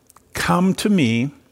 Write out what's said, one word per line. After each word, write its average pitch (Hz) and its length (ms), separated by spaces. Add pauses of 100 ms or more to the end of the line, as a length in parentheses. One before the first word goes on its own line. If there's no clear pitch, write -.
(320)
'Come 180 440
to - 120
me, 135 460 (180)